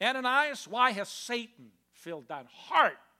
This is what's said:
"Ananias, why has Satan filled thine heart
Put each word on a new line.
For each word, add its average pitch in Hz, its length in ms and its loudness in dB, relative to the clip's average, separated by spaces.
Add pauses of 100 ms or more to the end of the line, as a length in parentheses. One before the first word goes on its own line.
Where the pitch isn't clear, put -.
"Ananias, 262 680 0
why 240 240 2
has 202 180 -6
Satan 233 640 -10 (220)
filled 160 340 -12
thine 139 240 -12
heart 233 460 2 (220)